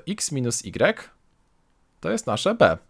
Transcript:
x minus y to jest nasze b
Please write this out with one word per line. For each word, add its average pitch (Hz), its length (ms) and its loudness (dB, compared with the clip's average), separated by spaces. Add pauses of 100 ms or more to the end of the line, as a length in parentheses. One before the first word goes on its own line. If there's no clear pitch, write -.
x 202 240 -6
minus 123 320 -2
y - 460 0 (880)
to - 100 -4
jest - 160 -2
nasze 123 280 0
b 85 240 4 (120)